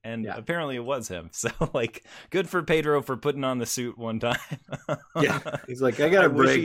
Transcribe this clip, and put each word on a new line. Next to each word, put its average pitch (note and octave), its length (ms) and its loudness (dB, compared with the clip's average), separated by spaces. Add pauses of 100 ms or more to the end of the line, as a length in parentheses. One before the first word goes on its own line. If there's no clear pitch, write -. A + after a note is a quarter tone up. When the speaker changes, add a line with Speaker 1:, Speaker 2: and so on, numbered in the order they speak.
Speaker 1:
And A2+ 220 -8
Speaker 2:
Yeah. G2+ 120 -8
Speaker 1:
apparently D3 380 -4
it A#2+ 100 -6
was B2+ 220 -4
him. E2+ 240 -10
<laughs> - 20 -20
So, - 180 -4 (220)
like, A#2+ 320 -2 (260)
good F#3 180 0
for F#3 160 0
Pedro D3+ 380 2
for C3 140 -4
putting C#3 280 -2
on B2+ 140 0
the A2+ 80 -2
suit A#2+ 300 -4
one A2+ 220 -4
time. A#2+ 200 0 (400)
<laughs> - 420 -6
Speaker 2:
Yeah. C#3+ 180 2 (300)
He's B2+ 120 -8
like, C3 200 2
"I D3+ 80 6
got F#3+ 160 8
a D3 40 6
Speaker 1:
I - 0 -
wish C3+ 180 6
Speaker 2:
break C3+ 180 6